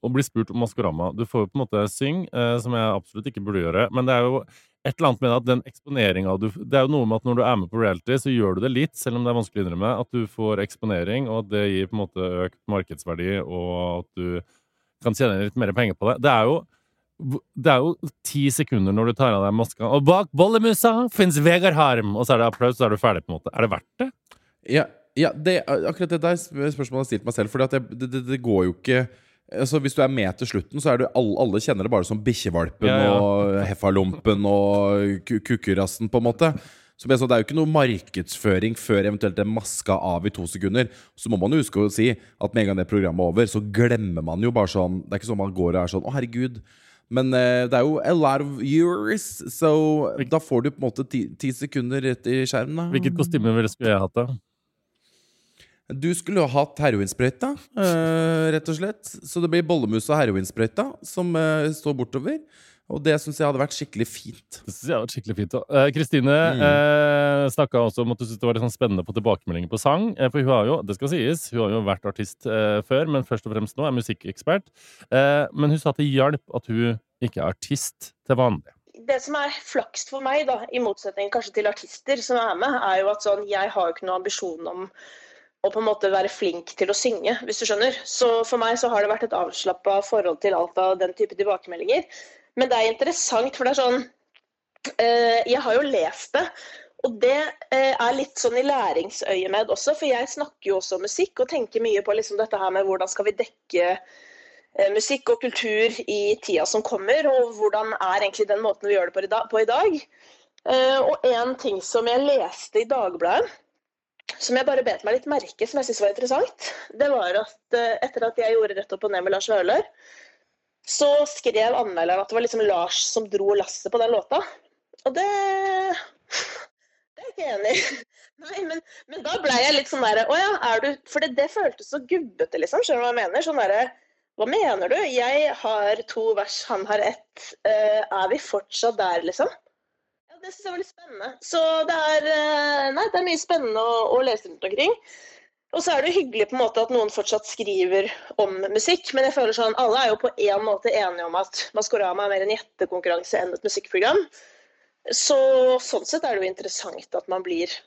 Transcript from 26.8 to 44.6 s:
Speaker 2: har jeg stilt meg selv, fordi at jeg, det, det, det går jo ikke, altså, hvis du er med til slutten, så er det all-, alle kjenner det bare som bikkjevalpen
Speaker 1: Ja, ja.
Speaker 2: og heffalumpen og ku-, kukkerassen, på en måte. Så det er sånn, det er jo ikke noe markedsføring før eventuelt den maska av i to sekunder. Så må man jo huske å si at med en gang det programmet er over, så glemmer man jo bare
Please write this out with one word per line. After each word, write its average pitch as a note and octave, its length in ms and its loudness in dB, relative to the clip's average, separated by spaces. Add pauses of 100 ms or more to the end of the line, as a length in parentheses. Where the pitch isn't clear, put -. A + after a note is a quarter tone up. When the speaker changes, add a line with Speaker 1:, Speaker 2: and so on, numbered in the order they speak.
Speaker 2:
har C3+ 140 -2
jeg - 80 -4
stilt G2+ 100 -4
meg A#2+ 160 -6
selv, G#2+ 80 0
fordi C3 220 0
at - 80 -
jeg, A#2+ 100 -12
det, B2 220 -8
det, B2+ 160 -6
det C3 160 -4
går G2+ 240 4
jo F2 80 0
ikke, B2+ 300 2 (500)
altså, C3+ 240 0
hvis C3+ 160 -4
du D3+ 60 2
er C3 100 4
med G2+ 280 0
til B2+ 100 -4
slutten, G#2+ 340 -4
så D#3 80 2
er B2 60 4
det B2+ 180 2
all-, A2+ 240 2
alle G#2+ 220 2
kjenner G2+ 260 0
det A#2+ 60 0
bare G2 100 4
som G#2+ 160 -4
bikkjevalpen G#2 680 0
Speaker 1:
Ja, C3 60 4 (100)
ja. G2+ 80 6
Speaker 2:
og G2+ 500 2
heffalumpen G2 840 2
og G2+ 760 2
ku-, A2+ 160 -2
kukkerassen, G2+ 720 0
på B2+ 80 4
en A#2 80 0
måte. D#3+ 220 2 (480)
Så - 100 -16
det C3 80 6
er A#2+ 60 4
sånn, C3 80 0
det B2 80 6
er A2+ 60 4
jo - 40 -4
ikke D3 120 -2
noe D#3 100 2
markedsføring A2 1040 0
før G2 300 0
eventuelt G2+ 320 -2
den G#2 160 0
maska G#2 420 -2
av F2 320 -2
i G#2 60 -2
to F#2 160 -8
sekunder. G2+ 400 0 (260)
Så - 160 -10
må G#2 80 2
man G2+ 160 0
jo D#3 60 2
huske - 180 -2
å G#2 140 2
si A2+ 180 4
at - 460 -6
med A2+ 80 4
en G2 80 2
gang F#2 80 0
det F2+ 80 -2
programmet F2+ 340 2
er E2+ 80 2
over, A2 160 4
så G#2+ 140 -2
glemmer G#2 640 0
man E2 180 -4
jo A#2+ 80 2
bare G#2 220 2